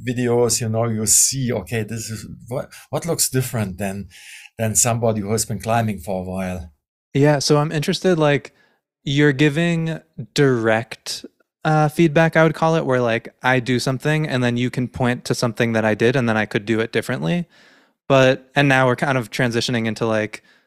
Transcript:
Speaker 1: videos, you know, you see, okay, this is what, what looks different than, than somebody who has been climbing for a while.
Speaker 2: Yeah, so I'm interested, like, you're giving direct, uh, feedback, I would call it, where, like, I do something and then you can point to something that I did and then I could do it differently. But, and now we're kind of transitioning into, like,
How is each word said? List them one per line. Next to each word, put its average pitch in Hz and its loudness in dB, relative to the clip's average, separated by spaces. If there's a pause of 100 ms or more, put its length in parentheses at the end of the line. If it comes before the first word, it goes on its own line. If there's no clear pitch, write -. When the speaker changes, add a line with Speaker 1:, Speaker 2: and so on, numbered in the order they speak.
Speaker 1:
videos, 120 2
you 113 -4
know, 110 0
you 110 -2
see, 127 0
okay, 110 -4
this 113 -10
is 110 -12 (220)
what, - -8 (180)
what 156 -4
looks 165 -2
different 110 -4
than, 98 -6 (500)
than 110 -2
somebody 117 2
who 98 -6
has 113 0
been 101 -6
climbing 110 0
for 95 -6
a - -8
while. 92 -6 (420)
Speaker 2:
Yeah, 143 4
so 147 2
I'm 156 0
interested, 165 0
like, 147 0 (520)
you're 147 2
giving 160 0 (340)
direct, 117 0 (400)
uh, 156 2
feedback, 160 2
I 160 6
would 156 2
call 160 2
it, 147 -2
where, 127 2
like, 117 -2
I 127 2
do 123 0
something 147 -2
and 127 -2
then 120 0
you 123 0
can 123 -4
point 123 -2
to 127 -2
something 117 -2
that 110 2
I 107 2
did 117 2
and 120 0
then 110 0
I 107 0
could 107 -4
do 110 0
it 117 -4
differently. 151 -2 (600)
But, 131 4
and 143 4
now 131 4
we're 123 2
kind 135 0
of 110 -6
transitioning 117 -2
into, 113 -2
like, 110 -2 (240)